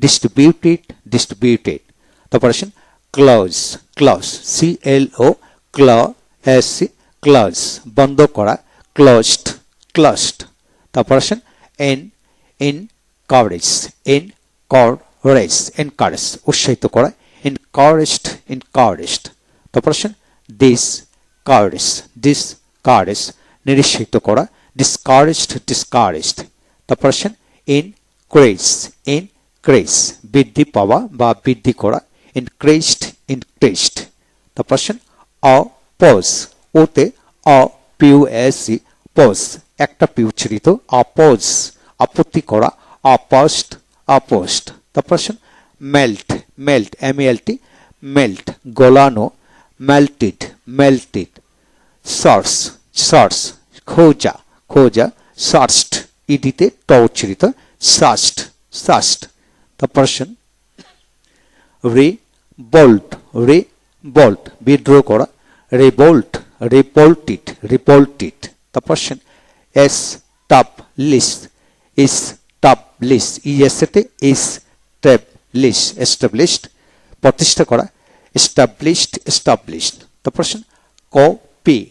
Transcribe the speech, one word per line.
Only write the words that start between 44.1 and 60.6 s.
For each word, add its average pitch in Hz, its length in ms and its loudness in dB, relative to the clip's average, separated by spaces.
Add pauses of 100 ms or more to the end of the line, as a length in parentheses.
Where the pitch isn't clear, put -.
তারপর 147 200 -4
আসেন 214 220 -6 (440)
melt, 139 480 -2 (300)
melt, 135 420 -2
এম 135 200 -6
ই 139 40 -2
এল 123 220 0
টি, 226 120 -8 (440)
melt, 139 480 -4 (280)
golano, 131 520 4 (500)
melted, 139 640 -2 (240)
melted। 127 640 -2 (720)
সার্চ, - 640 -2 (240)
সার্চ, 120 420 2 (500)
khoja, 156 480 2 (340)
khoja, 123 380 2 (420)
সার্চড, - 440 0 (420)
ইডিতে 143 360 -2 (180)
ট - 20 2 (160)
উচ্চারিত, - 360 -6 (380)
সার্চড, - 580 0 (460)
সার্চড। - 360 -2 (580)
তারপর 139 240 -2
আসেন 135 320 -6 (1600)